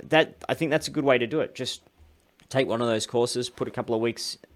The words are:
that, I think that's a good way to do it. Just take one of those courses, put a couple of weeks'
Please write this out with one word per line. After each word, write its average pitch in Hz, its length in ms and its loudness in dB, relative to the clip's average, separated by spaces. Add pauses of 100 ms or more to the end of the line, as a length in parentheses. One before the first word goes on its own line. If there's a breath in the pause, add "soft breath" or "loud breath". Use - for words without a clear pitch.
that, 156 280 2 (120)
I - 60 0
think 160 180 0
that's 151 160 0
a 143 40 -8
good 151 120 -2
way 135 140 6
to 120 100 0
do 151 140 -2
it. - 120 -4
Just - 280 -8 (680)
take 131 220 2
one 117 120 0
of 120 60 2
those 110 180 0
courses, 120 440 0
put - 180 -6
a 104 40 -8
couple 117 240 -4
of 110 40 0
weeks' - 380 -2 (180)